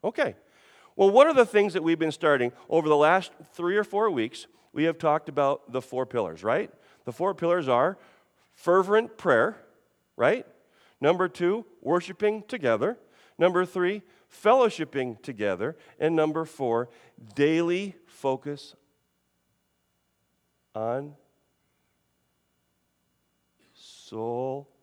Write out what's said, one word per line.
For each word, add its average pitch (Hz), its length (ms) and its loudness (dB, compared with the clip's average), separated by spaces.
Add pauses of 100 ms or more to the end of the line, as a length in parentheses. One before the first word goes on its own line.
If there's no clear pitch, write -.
Okay. 226 320 -4 (600)
Well, 196 140 6
what 262 160 8
are 320 80 0
the 240 120 6
things 208 260 0
that 160 100 -4
we've 165 160 0
been 156 140 0
starting? 139 400 0 (160)
Over 156 200 0
the 151 80 4
last 170 360 2 (220)
three 175 220 -4
or 208 80 0
four 208 260 -2
weeks, 120 360 -6 (260)
we 147 120 -2
have 165 140 0
talked 156 300 0
about 139 440 -2
the 127 80 -4
four 127 240 -6
pillars, 92 400 -6
right? 143 260 -2 (340)
The 123 80 -10
four 190 220 -4
pillars 170 340 -2
are 135 280 2 (560)
fervent 196 640 0
prayer, 151 400 2 (600)
right? 185 300 0 (540)
Number 175 280 0
two, 180 360 -2 (160)
worshiping 196 680 -4
together. 147 500 -2 (400)
Number 180 260 2
three, 185 380 -4 (280)
fellowshipping 160 920 0
together. 104 540 -4 (220)
And 165 160 0
number 160 300 0
four, 123 460 -4 (440)
daily 170 640 0 (100)
focus 139 680 -8 (2000)
on 127 400 -6 (2500)
soul 127 920 -10 (140)